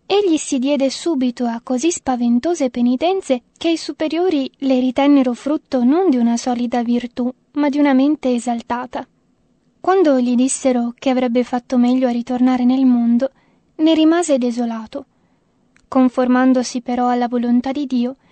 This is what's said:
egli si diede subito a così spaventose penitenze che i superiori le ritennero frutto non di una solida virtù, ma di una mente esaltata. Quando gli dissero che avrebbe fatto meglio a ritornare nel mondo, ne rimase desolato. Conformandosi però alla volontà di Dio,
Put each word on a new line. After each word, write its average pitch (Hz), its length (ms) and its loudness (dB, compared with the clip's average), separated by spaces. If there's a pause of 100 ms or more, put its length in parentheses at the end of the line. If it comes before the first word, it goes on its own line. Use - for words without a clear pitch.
egli 381 320 0
si - 220 -4
diede 269 320 0
subito 254 540 -4
a 233 180 -6
così 262 300 -2
spaventose 254 760 -2
penitenze 254 760 -2 (140)
che 330 120 -4
i 330 80 0
superiori 311 800 -2
le 262 220 0
ritennero 254 540 2
frutto 269 500 -4
non 330 260 4
di 254 60 2
una 233 200 2
solida 240 460 -2
virtù, 240 500 -4 (200)
ma 294 160 0
di 277 100 -2
una 285 140 4
mente 262 420 2
esaltata. 247 720 -6 (720)
Quando 339 380 2
gli 247 160 0
dissero 247 640 0
che 269 120 -2
avrebbe 247 340 0
fatto 247 340 -4
meglio 254 300 2
a - 20 0
ritornare 247 540 0
nel 262 220 2
mondo, 240 440 2 (460)
ne 320 180 4
rimase 320 420 2
desolato. 240 720 -4 (800)
Conformandosi 254 920 2
però 247 280 -4
alla 247 200 -2
volontà 240 420 0
di 285 160 -6
Dio, 247 300 -4 (160)